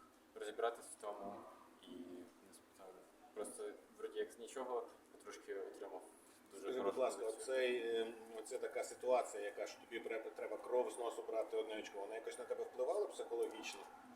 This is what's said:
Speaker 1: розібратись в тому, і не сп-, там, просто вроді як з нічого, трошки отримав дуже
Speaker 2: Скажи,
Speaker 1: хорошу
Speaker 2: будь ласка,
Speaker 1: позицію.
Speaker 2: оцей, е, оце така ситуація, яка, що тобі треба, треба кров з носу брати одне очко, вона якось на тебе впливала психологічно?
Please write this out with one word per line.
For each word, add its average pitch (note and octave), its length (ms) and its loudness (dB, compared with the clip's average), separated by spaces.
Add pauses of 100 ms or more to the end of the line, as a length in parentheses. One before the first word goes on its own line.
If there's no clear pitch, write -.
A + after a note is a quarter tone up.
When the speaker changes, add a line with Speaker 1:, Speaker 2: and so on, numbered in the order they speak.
(340)
Speaker 1:
розібратись A2 520 0
в - 140 -14
тому, G2+ 340 -4 (480)
і - 80 -16
не F2 640 -12
сп-, - 260 -20
там, F#2+ 80 -16 (480)
просто G#3+ 280 -4 (360)
вроді A3 200 -4
як G#3 140 -2
з - 60 -14
нічого, B2 480 -2 (380)
трошки G2+ 300 -6
отримав F#2+ 480 -6 (500)
дуже G2 100 -10
Speaker 2:
Скажи, B2+ 160 2
Speaker 1:
хорошу B2 160 6
Speaker 2:
будь C3 100 6
ласка, A#2+ 200 4
Speaker 1:
позицію. A2 180 0
Speaker 2:
оцей, B2+ 340 6
е, A2+ 360 4 (260)
оце A#2+ 200 -2
така A2+ 260 0
ситуація, A#2+ 600 4
яка, G2+ 220 -2
що - 140 -8
тобі A2+ 200 -4
треба, A2 300 -2
треба - 260 -4
кров A#2+ 360 4
з - 60 -6
носу A#2 240 -2
брати A2 340 2
одне G#2+ 220 2
очко, G#2 220 -6
вона G2+ 140 -4
якось A2+ 240 -4
на B2 60 -6
тебе A2+ 200 -2
впливала D#3 420 2
психологічно? A2 720 -2 (360)